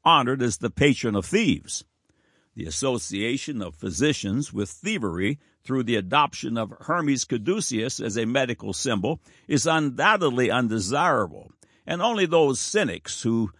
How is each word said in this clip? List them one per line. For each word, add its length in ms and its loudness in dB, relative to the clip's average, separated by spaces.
honored 380 4
as 160 0
the 120 -4
patron 460 2
of 100 0
thieves. 580 0
The 120 -10
association 960 -4
of 120 -8
physicians 800 -2
with 180 -4
thievery 680 -4
through 200 -2
the 120 0
adoption 600 0
of 260 -4
Hermes 420 0
Caduceus 720 -2
as 180 -6
a 100 -2
medical 460 -2
symbol 480 -2
is 180 2
undoubtedly 840 2
undesirable, 1000 0
and 140 -4
only 260 2
those 340 4
cynics 640 -2
who, 380 2